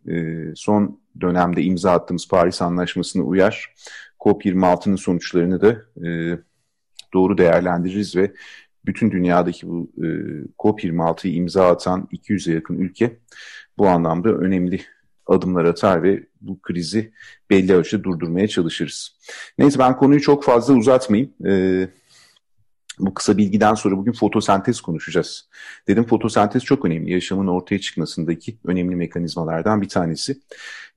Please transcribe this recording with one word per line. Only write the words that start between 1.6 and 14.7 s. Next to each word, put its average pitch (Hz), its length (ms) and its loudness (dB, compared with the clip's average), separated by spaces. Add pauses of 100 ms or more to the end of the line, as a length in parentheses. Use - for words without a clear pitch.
imza 92 300 0
attığımız 87 360 -2
Paris 90 340 2
Anlaşması'na 87 600 -4
uyar. 92 520 0 (460)
cop - 260 2
yirmi 95 200 2
altının 90 300 2
sonuçlarını 90 640 -2
da, 101 100 6 (360)
e, 85 320 -4 (760)
doğru 92 240 2
değerlendiririz 87 800 2
ve 98 160 0 (540)
bütün 104 240 -2
dünyadaki 90 580 0
bu, 85 220 -8 (140)
e, - 20 -4 (520)
cop 214 260 0
yirmi 85 180 -2
altıyı 82 320 -2
imza 90 340 2
atan 90 420 0
iki - 220 -8
yüze 90 200 -2
yakın 82 260 -4
ülke 95 400 -2 (600)
bu 101 100 4
anlamda 85 400 2
önemli 92 520 0 (460)